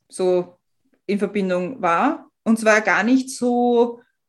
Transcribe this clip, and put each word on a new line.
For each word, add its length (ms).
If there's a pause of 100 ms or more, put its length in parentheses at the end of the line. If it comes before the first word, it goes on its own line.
so 480 (500)
in 120
Verbindung 640
war 460 (160)
und 140
zwar 220
gar 240
nicht 260
so 720 (280)